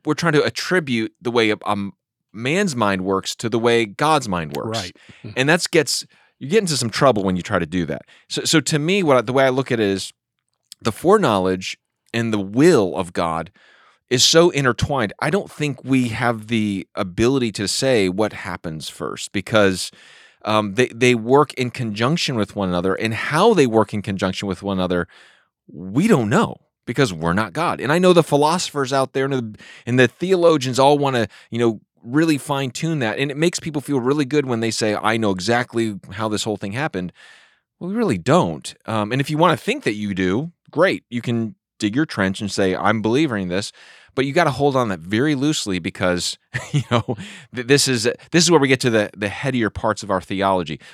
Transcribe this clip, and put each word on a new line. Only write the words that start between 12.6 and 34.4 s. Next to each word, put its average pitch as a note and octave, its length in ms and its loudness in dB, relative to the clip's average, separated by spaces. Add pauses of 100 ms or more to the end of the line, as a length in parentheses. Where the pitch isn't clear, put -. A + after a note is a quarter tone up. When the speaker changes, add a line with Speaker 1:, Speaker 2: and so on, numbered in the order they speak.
Speaker 1:
of F2 180 -6
God E2 380 -4 (580)
is B2 140 2
so E3+ 280 6
intertwined. C3 680 0
I C#3 100 -2
don't F#3 220 -2
think D3 320 -6
we B2+ 260 2
have A2 380 -2
the G#2+ 480 -2
ability A2+ 580 0
to G2+ 140 -4
say A2+ 420 2
what G2 240 -2
happens E2+ 560 -10
first - 420 -10
because, G2 600 0 (540)
um, G#2+ 300 -2
they, B2 120 2
they B2 260 2
work B2 420 2
in B2+ 140 -4
conjunction A#2+ 680 -2
with G#2 200 -2
one G2 140 -2
another, F2+ 260 0
and A2 180 -4
how E3 400 2
they D3+ 140 4
work A2 260 2
in G#2 80 -4
conjunction G2 460 -4
with F#2+ 160 -6
one G2 160 -2
another, F2+ 280 0 (600)
we G2 400 -2
don't C3+ 220 4
know E3+ 260 0 (320)
because B2 260 0
we're E2 200 0
not G2 200 -2
God. D3 280 -2
And A#2+ 100 -2
I E3+ 80 2
know F3+ 140 6
the E3+ 100 6
philosophers D3 680 0
out C3+ 200 0
there C3+ 120 -2
and C#3 80 -4
the, A2+ 260 -4 (260)
and B2 140 2
the B2 80 8
theologians E3 720 2
all C#3+ 180 6
wanna, C3 300 0 (240)
you A#2 80 -4
know, A#2 220 2 (200)
really D3+ 380 2
fine C#3 320 -4
tune D#3+ 280 -4
that. A2 200 -2
And C#3+ 100 -2
it C3+ 80 -10
makes E3+ 220 0
people D3 220 -8
feel C#3 180 -2
really C3+ 260 0
good C#3+ 220 -2